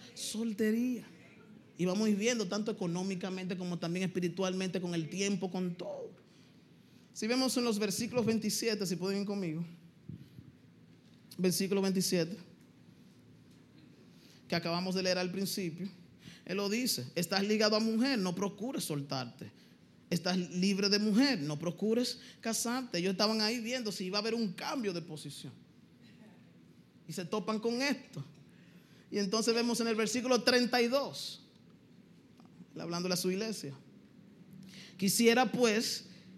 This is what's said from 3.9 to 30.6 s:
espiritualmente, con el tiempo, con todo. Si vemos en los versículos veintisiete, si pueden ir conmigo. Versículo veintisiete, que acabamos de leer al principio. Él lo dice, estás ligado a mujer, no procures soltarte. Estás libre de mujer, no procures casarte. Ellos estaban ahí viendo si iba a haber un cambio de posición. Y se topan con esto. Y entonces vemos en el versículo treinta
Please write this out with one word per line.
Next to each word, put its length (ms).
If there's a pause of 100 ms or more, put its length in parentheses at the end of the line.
espiritualmente, 760
con 140
el 160
tiempo, 400
con 260
todo. 380 (1000)
Si 160
vemos 280
en 80
los 160
versículos 460
veintisiete, 600
si 120
pueden 240
ir 40
conmigo. 400 (1700)
Versículo 440
veintisiete, 560 (2000)
que 80
acabamos 400
de 80
leer 140
al 140
principio. 580 (560)
Él 120
lo 120
dice, 460
estás 280
ligado 320
a 40
mujer, 400
no 160
procures 480
soltarte. 680 (580)
Estás 280
libre 520
de 100
mujer, 400
no 180
procures 640 (200)
casarte. 600
Ellos 120
estaban 300
ahí 180
viendo 320
si 140
iba 120
a 40
haber 140
un 180
cambio 400
de 80
posición. 500 (1600)
Y 60
se 120
topan 340
con 220
esto. 420 (840)
Y 80
entonces 380
vemos 240
en 80
el 80
versículo 480
treinta 380